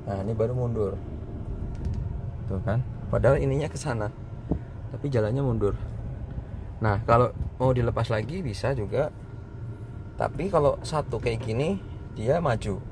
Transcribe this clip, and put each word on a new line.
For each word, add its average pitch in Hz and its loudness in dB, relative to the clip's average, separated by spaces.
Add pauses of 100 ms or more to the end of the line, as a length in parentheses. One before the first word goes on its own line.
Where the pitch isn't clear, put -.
Nah, 98 -4
ini 107 -2
baru 110 4
mundur. 113 0 (1500)
Tuh 95 0
kan? 113 2 (240)
Padahal 117 6
ininya 139 2
ke 139 -6
sana. 113 -2 (800)
Tapi - -6
jalannya 120 2
mundur. 113 2 (1040)
Nah, 104 4
kalau 117 8 (240)
mau 127 4
dilepas 117 2
lagi 113 -2
bisa 120 0
juga. 117 0 (1040)
Tapi 170 0
kalau 147 6
satu 135 -2
kayak 117 0
gini, 127 0 (380)
dia 131 2
maju. 110 0 (100)